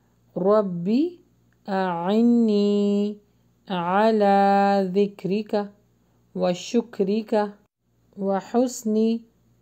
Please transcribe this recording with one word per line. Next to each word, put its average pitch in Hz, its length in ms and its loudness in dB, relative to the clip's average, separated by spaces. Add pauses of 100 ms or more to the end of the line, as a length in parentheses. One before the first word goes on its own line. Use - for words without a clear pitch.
(360)
रब्बी 208 840 0 (480)
अइन्नी 202 1500 0 (460)
अला 196 1160 2
ज़िक्रिका 202 840 -2 (680)
व 180 200 -2
शुक्रिका 208 1000 -4 (640)
व 196 260 -2
हुस्नी 226 840 -2 (360)